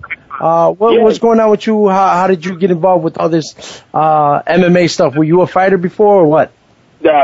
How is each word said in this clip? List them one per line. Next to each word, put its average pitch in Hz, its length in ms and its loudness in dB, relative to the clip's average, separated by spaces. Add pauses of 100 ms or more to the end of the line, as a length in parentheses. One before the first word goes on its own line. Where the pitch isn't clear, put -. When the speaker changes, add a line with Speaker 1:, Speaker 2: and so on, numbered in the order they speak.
(400)
Speaker 1:
Uh, 165 320 0
what, 208 220 0
Speaker 2:
Yeah. 220 100 2
Speaker 1:
what's 220 160 0
going 226 200 0
on 220 120 2
with 208 160 -2
you? 214 220 0
How, 190 200 0
how 180 180 0
did 185 160 -2
you 185 140 -8
get 180 140 0
involved 180 320 0
with 160 160 -6
all 170 100 -2
this, - 540 -8 (100)
uh, 151 540 0
M 175 160 2
M 175 140 2
A 175 100 2
stuff? 147 280 -2
Were 156 100 0
you 175 160 2
a 170 60 0
fighter 190 300 0
before 202 440 0
or 165 40 4
what? 151 260 0 (520)
Speaker 2:
Uh, 151 200 2